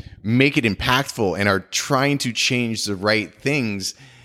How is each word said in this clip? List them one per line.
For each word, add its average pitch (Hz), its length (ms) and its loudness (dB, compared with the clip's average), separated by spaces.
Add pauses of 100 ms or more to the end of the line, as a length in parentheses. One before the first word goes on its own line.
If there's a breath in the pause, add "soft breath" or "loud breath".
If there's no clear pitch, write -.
(220 loud breath)
make 131 360 2
it 131 80 4
impactful 113 720 0
and 101 80 2
are 98 140 4
trying 143 560 0
to 123 160 -4
change 117 500 -2
the 104 120 -4
right 104 380 -2
things, 113 600 -4 (320 loud breath)